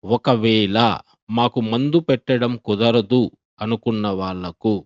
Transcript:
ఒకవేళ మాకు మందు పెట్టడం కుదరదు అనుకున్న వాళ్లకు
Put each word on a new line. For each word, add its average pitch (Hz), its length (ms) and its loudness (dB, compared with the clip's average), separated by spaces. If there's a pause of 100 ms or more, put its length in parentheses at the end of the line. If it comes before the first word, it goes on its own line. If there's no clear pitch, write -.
(160)
ఒకవేళ 110 600 2 (600)
మాకు 120 220 0 (120)
మందు 143 280 0 (100)
పెట్టడం 123 440 0 (140)
కుదరదు 113 560 2 (400)
అనుకున్న 110 440 -2 (140)
వాళ్లకు 92 520 -4 (120)